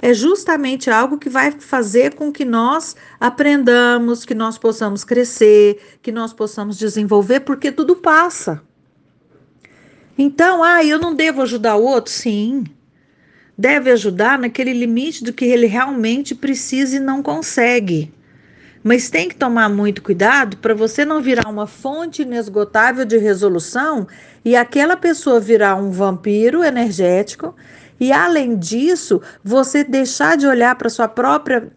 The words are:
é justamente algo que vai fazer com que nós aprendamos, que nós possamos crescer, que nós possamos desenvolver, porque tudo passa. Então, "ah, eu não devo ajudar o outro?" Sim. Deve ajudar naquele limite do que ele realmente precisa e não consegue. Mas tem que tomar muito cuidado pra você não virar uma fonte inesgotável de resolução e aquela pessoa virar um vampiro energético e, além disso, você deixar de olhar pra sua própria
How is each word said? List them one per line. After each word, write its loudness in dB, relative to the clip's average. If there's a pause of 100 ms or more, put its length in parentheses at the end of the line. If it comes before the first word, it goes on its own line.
é 4
justamente -2
algo 2
que -8
vai 0
fazer 0
com -6
que -6
nós -2 (240)
aprendamos, 2
que -6
nós -4
possamos -4
crescer, 4
que -10
nós -8
possamos -8
desenvolver, 2
porque -4
tudo 0
passa. 0 (1500)
Então, 2
"ah, 4
eu 2
não -4
devo 0
ajudar 0
o 4
outro?" 0
Sim. -4 (920)
Deve 2
ajudar 2
naquele -4
limite -2
do -8
que -4
ele 4
realmente -2
precisa -4
e -2
não -4
consegue. -2 (720)
Mas 0
tem -4
que -12
tomar 0
muito -2
cuidado 0
pra -2
você -2
não -2
virar 0
uma -8
fonte -8
inesgotável -2
de 0
resolução -2 (360)
e 2
aquela 2
pessoa 0
virar 2
um -4
vampiro 0
energético -2 (460)
e, 2
além 2
disso, -2 (220)
você 0
deixar 0
de 2
olhar 2
pra -6
sua -2
própria -2